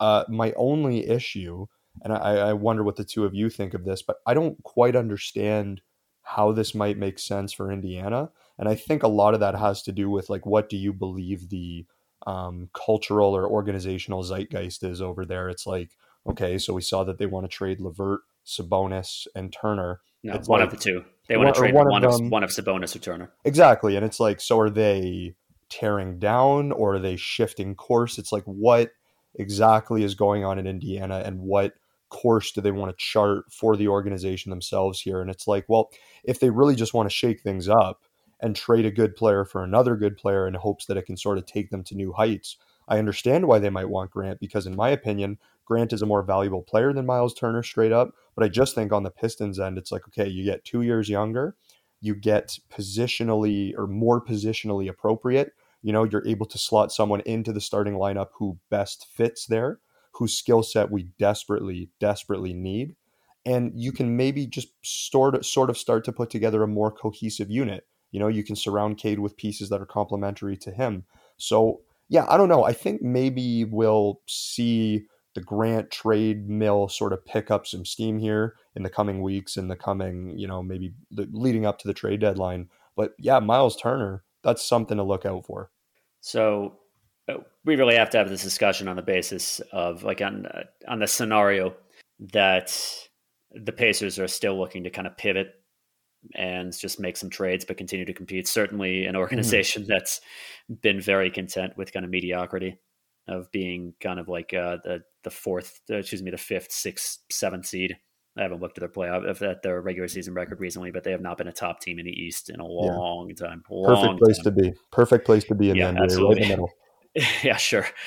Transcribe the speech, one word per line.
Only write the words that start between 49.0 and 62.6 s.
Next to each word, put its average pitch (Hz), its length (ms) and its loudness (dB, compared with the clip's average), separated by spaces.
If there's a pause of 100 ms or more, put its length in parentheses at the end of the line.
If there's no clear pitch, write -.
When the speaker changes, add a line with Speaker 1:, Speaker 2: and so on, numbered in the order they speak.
Speaker 1:
the 90 60 -6
Pistons 104 500 -6
end, 95 180 -4
it's - 140 -12
like, 95 160 -10
okay, 104 180 -2
you 95 180 -6
get - 200 -2
two 120 180 -2
years 113 260 0
younger, 110 460 -2 (460)
you 107 160 -2
get 104 420 0 (120)
positionally 107 1080 -2
or 101 80 -4
more 113 360 2
positionally 104 640 -4
appropriate. 123 640 0 (300)
You 107 100 -2
know, 110 120 4
you're 107 220 -2
able 107 200 -2
to - 120 -12
slot 107 340 2
someone 104 280 2
into 113 320 -4
the 104 80 -4
starting 101 340 -2
lineup 98 400 -2
who 95 240 -6 (120)
best - 360 -4
fits - 400 -2
there, 117 320 -2 (340)
whose - 240 -4
skill 117 260 4
set 104 280 0
we 98 140 -4 (140)
desperately, 101 720 -2 (100)
desperately 95 540 -2
need. 98 420 -6 (500)